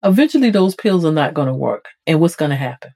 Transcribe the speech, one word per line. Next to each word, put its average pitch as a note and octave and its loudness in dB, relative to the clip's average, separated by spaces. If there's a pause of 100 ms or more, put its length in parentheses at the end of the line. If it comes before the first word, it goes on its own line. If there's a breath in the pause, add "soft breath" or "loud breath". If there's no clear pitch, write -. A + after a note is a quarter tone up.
Eventually, B3 2
those F#3+ 2
pills F#3 0
are D#3 2
not D3+ 0
gonna C3+ -2
work. A#2+ -6 (200)
And D#3+ 0
what's E3+ 2
gonna D3 -2
happen? C3 -10